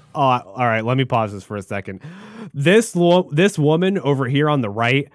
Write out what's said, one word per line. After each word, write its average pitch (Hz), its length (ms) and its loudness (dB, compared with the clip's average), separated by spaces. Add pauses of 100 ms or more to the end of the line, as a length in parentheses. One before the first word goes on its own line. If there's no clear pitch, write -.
(140)
Oh, 156 60 -4
all 123 460 0
right. 110 180 0
Let 123 120 0
me 131 80 0
pause 113 280 -2
this 98 120 -14
for 107 120 -12
a 101 60 -10
second. 98 380 -12 (520)
This 180 440 2
lo-, 175 340 4
this 175 280 0
woman 165 400 2
over 135 280 -2
here 143 240 0
on 147 100 0
the 110 100 -4
right, 120 440 0